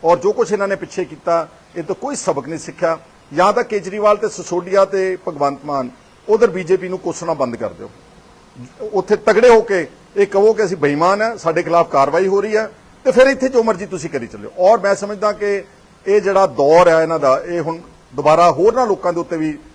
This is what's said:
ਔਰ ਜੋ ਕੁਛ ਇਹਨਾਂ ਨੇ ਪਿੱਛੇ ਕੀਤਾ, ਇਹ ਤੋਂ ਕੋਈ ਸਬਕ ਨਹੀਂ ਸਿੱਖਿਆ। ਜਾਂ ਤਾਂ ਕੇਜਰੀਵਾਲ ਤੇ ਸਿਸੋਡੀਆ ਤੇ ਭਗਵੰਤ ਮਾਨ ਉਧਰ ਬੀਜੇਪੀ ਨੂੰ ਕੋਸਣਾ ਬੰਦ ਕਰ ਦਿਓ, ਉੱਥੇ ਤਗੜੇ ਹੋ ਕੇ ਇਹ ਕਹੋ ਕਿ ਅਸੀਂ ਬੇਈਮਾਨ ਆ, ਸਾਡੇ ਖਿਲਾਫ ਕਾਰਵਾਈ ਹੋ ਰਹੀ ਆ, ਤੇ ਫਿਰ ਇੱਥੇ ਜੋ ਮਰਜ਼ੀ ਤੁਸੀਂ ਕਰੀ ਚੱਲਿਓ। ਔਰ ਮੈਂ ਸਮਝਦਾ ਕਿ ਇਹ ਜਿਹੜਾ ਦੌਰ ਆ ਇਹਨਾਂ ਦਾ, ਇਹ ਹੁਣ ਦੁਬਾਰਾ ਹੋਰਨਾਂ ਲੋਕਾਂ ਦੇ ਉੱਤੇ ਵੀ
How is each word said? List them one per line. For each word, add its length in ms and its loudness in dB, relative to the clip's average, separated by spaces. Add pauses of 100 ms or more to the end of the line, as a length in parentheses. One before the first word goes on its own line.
ਔਰ 140 4
ਜੋ 140 -2
ਕੁਛ 200 -2
ਇਹਨਾਂ 160 -2
ਨੇ 80 -4
ਪਿੱਛੇ 300 -8
ਕੀਤਾ, 420 -4 (280)
ਇਹ 80 -8
ਤੋਂ 120 -6
ਕੋਈ 200 -8
ਸਬਕ 320 -6
ਨਹੀਂ 120 -10
ਸਿੱਖਿਆ। 400 -6 (340)
ਜਾਂ 200 2
ਤਾਂ 100 0
ਕੇਜਰੀਵਾਲ 540 0
ਤੇ 120 -4
ਸਿਸੋਡੀਆ 560 0
ਤੇ 320 -2 (100)
ਭਗਵੰਤ 380 -4
ਮਾਨ 240 -4 (400)
ਉਧਰ 200 4
ਬੀਜੇਪੀ 400 -2
ਨੂੰ 100 -8
ਕੋਸਣਾ 340 -6
ਬੰਦ 220 -4
ਕਰ 140 -8
ਦਿਓ, 200 -16 (1040)
ਉੱਥੇ 220 0
ਤਗੜੇ 340 4
ਹੋ 120 8
ਕੇ 260 -2 (280)
ਇਹ 120 2
ਕਹੋ 260 4
ਕਿ 120 0
ਅਸੀਂ 120 -4
ਬੇਈਮਾਨ 440 0
ਆ, 140 -4
ਸਾਡੇ 280 -2
ਖਿਲਾਫ 260 2
ਕਾਰਵਾਈ 380 2
ਹੋ 140 0
ਰਹੀ 140 -4
ਆ, 140 -2 (360)
ਤੇ 60 2
ਫਿਰ 160 6
ਇੱਥੇ 220 0
ਜੋ 140 2
ਮਰਜ਼ੀ 220 -2
ਤੁਸੀਂ 240 -10
ਕਰੀ 180 -6
ਚੱਲਿਓ। 300 -16
ਔਰ 220 4
ਮੈਂ 160 0
ਸਮਝਦਾ 360 -4
ਕਿ 320 -4 (440)
ਇਹ 140 2
ਜਿਹੜਾ 260 2
ਦੌਰ 400 4
ਆ 140 4
ਇਹਨਾਂ 180 -2
ਦਾ, 260 2
ਇਹ 160 -4
ਹੁਣ 160 -6 (380)
ਦੁਬਾਰਾ 360 4
ਹੋਰਨਾਂ 360 2
ਲੋਕਾਂ 260 -2
ਦੇ 60 -4
ਉੱਤੇ 180 -6
ਵੀ 200 -6 (180)